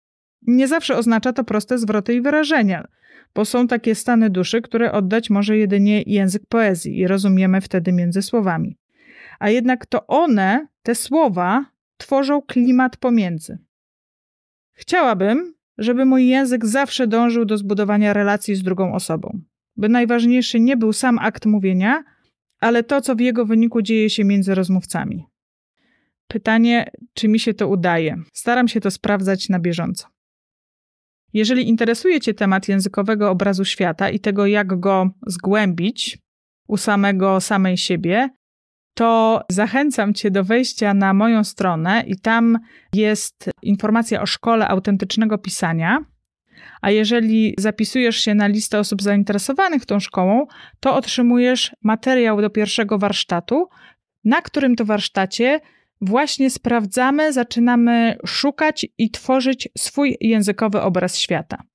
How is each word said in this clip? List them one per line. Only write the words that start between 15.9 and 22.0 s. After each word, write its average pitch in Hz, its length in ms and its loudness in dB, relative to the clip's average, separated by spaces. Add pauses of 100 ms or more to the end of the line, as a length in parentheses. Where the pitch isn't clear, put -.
mój 262 240 4
język 254 380 2
zawsze 262 400 0
dążył 233 380 2
do 208 140 -2
zbudowania 208 540 0
relacji 202 420 0
z 190 80 -4
drugą 185 320 -2
osobą, 170 460 -6 (360)
by 214 120 -2
najważniejszy 240 720 2
nie 254 160 2
był 220 160 0
sam 240 260 0
akt - 280 -4
mówienia, 208 580 0 (560)